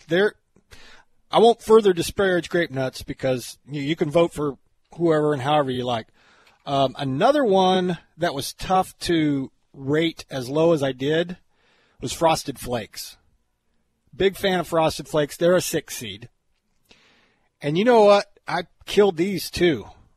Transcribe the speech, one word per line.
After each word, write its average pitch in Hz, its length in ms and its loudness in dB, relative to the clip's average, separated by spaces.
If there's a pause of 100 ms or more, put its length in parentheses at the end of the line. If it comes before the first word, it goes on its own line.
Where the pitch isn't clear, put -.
they're, 185 260 0 (960)
I 151 80 2
won't 226 240 4
further 214 320 6
disparage 175 560 -2
grape 175 200 -2
nuts 131 320 -6
because 131 540 -6 (120)
you, 143 120 -10
you 143 160 -4
can 156 140 -2
vote 170 240 2
for 147 240 -6 (380)
whoever 156 360 2
and 143 80 -4
however 143 300 0
you 123 160 -4
like. 117 220 -4 (580)
Um, 139 320 0
another 202 480 0
one 185 500 2 (220)
that 160 160 -2
was 139 180 -10
tough - 460 -2
to 147 520 0 (220)
rate 151 560 -4
as 131 220 -8
low 160 240 2
as 143 80 -2
I 135 100 -2
did 156 460 -4 (640)
was 131 100 -8
Frosted 160 460 -2
Flakes. - 580 -10 (1000)
Big 185 220 0
fan 185 240 -2
of 165 80 -8
Frosted 160 400 -2
Flakes. 147 300 -2
They're 175 180 2
a 165 60 0
six - 340 -8
seed. 110 320 -14 (1300)
And 147 160 -2
you 202 80 2
know 233 180 6
what? 202 220 6 (200)
I 170 180 -6 (200)
killed 196 320 2
these 180 340 -4
too 156 360 0 (300)